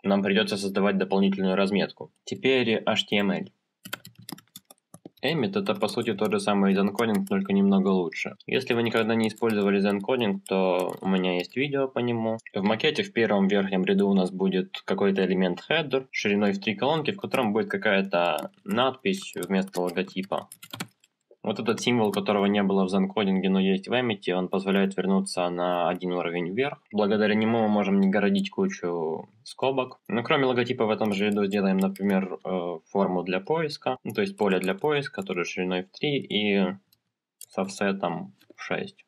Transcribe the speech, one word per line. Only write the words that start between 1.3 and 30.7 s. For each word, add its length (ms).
разметку. 560
Теперь 640
H 240
T 80
M 140
L. 160
Эмит — 300
это, 180
по 140
сути, 260
тот 200
же 80
самый 320
изанкодинг, 560
только 240
немного 340
лучше. 480
Если 280
вы 100
никогда 320
не 140
использовали 480
изанкодинг, 640
то 560
у 80
меня 300
есть 180
видео 320
по 120
нему. 400
В 80
макете 420
в 100
первом 340
верхнем 380
ряду 240
у 40
нас 180
будет 520
какой-то 400
элемент 460
header 420
шириной 400
в 80
три 160
колонки, 360
в 100
котором 320
будет 160
какая-то 800
надпись 720
вместо 440
логотипа. 720
Вот 140
этот 220
символ, 320
которого 320
не 180
было 220
в 40
занкодинге, 600
но 100
есть 300
в 20
эмите, 420
он 140
позволяет 480
вернуться 540
на 400
один 240
уровень 400
вверх. 280
Благодаря 420
нему 280
мы 40
можем 320
не 80
городить 420
кучу 800
скобок. 640
Но 160
кроме 220
логотипа 400